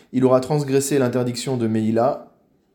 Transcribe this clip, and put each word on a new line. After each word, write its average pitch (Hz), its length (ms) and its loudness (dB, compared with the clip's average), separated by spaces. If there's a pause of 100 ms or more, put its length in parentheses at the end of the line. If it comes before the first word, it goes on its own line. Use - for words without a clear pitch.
(140)
il 127 100 0
aura 127 160 6
transgressé 139 600 0
l'interdiction 123 580 -2
de 117 80 -2
Meïla, 110 680 0 (440)